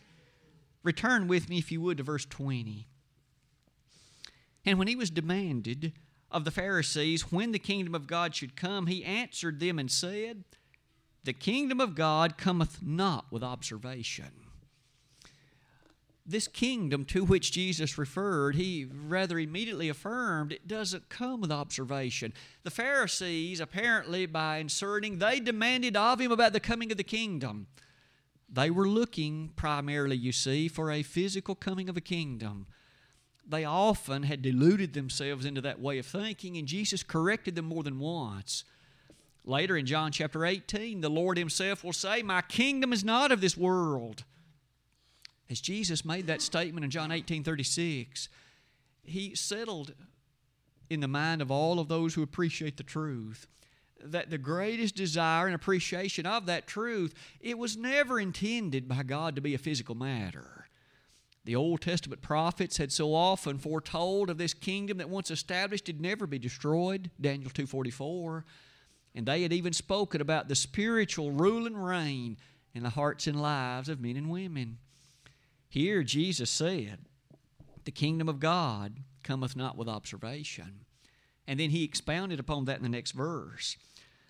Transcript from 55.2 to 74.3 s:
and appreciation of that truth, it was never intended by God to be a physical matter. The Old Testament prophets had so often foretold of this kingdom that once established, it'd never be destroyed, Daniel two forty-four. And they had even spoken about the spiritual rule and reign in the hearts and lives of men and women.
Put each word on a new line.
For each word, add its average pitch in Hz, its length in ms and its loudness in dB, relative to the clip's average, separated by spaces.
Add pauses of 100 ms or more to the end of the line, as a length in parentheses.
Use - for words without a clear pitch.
and 180 80 2
appreciation 180 720 0
of 214 180 0
that 175 220 -2
truth, 208 480 -2 (260)
it 233 160 -4
was 226 180 -4
never 254 440 2
intended 190 680 0
by 131 140 0
God 143 340 -2
to 143 60 -4
be 143 140 0
a - 20 0
physical 123 380 -4
matter. 110 720 -6 (800)
The 117 100 0
Old 160 260 2
Testament 170 400 -2
prophets 165 560 0
had 143 140 0
so 151 240 2
often 170 420 4
foretold 175 720 0
of 160 80 -2
this 165 160 0
kingdom 196 460 -4
that 156 100 -6
once 185 220 -4
established, 190 580 -2
it'd 151 100 -6
never 190 280 -2
be 143 100 -4
destroyed, 170 720 0 (100)
Daniel 139 300 -2
two 139 160 -2
forty-four. 156 800 -4 (720)
And 117 100 -4
they 151 160 2
had 170 100 2
even 175 220 0
spoken 190 480 0
about 147 260 0
the 139 60 0
spiritual 202 800 2
rule 208 340 4
and 214 180 -4
reign 143 540 -2 (380)
in 120 80 -6
the 120 80 -2
hearts 147 340 0
and 147 160 0
lives 131 480 -2
of 151 100 -4
men 120 160 -2
and 147 140 -4
women. 156 480 -4 (880)